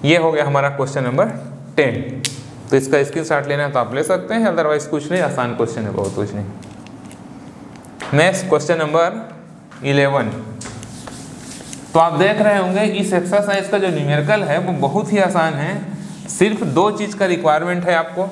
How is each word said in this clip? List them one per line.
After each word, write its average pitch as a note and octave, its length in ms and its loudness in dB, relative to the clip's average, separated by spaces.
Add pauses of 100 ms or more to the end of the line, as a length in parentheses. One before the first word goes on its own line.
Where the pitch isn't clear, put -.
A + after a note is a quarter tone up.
ये D#3 120 6
हो E3 140 4
गया D3 140 2
हमारा C#3 260 2
क्वेश्चन C#3 320 -2
नंबर C3+ 240 2 (480)
टेन। A2 460 0 (480)
तो C3+ 80 4
इसका C3+ 260 4
स्क्रीनशॉट D3 440 -2
लेना C#3+ 160 0
है C#3+ 80 -2
तो C#3 80 2
आप A#2 160 -2
ले C#3+ 80 0
सकते F#3 300 0
हैं, A3+ 140 2
otherwise D3+ 380 2
कुछ D3 260 -4
नहीं, F3+ 100 2
आसान B2+ 340 0
क्वेश्चन A#2 260 -2
है, G#2 100 -4
बहुत G2 240 -2
कुछ G2 180 -4
नहीं। G#2 120 -6 (1700)
नेक्स्ट F3+ 340 4
क्वेश्चन D3+ 280 2
नंबर E3 1080 -2
इलेवन। C#3 460 4 (1600)
तो E3 60 6
आप E3 140 4
देख G3+ 280 4
रहे G#3 180 4
होंगे F#3 220 0 (180)
इस G3 140 0
एक्सरसाइज G3 560 0
का G#3 80 2
जो G3 120 2
न्यूमेरिकल D3 540 2
है D3+ 160 0
वो F#3 200 -2
बहुत C#3 340 0
ही G#3 60 4
आसान F3 340 2
है, F3 280 -2 (480)
सिर्फ G#3+ 360 2
दो E3 260 4
चीज़ G#3 260 -6
का G3+ 80 2
रिक्वायरमेंट F3 600 2
है F3 100 4
आपको। E3 360 0